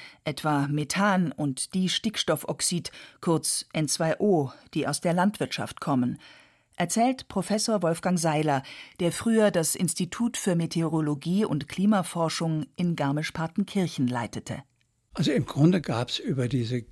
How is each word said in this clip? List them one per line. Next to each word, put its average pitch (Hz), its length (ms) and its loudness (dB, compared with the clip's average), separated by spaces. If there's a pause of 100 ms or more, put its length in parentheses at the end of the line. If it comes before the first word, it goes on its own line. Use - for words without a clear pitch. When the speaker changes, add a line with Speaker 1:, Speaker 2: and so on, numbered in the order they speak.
(240)
Speaker 1:
etwa 147 440 -2
Methan 175 640 0
und 143 420 -4
Distickstoffoxid, - 1160 -2 (280)
kurz - 520 0
N 156 160 0
zwei 160 300 0
O, 165 340 2 (220)
die 147 120 0
aus 151 140 -2
der 170 140 2
Landwirtschaft 175 680 -2
kommen, 135 380 0 (580)
erzählt 233 500 0
Professor 208 560 -2
Wolfgang 170 360 0
Seiler, 151 440 2 (380)
der 170 120 2
früher 220 380 4
das 165 260 2
Institut 185 600 -2
für 180 200 2
Meteorologie 165 920 0
und - 240 -2
Klimaforschung 170 960 0 (100)
in 175 200 0
Garmisch-Partenkirchen 156 1120 0
leitete. - 540 -6 (520)
Speaker 2:
Also 285 180 0
im 180 140 0
Grunde 165 340 6
gab's 127 380 -2
über 131 300 -2
diese 120 420 -2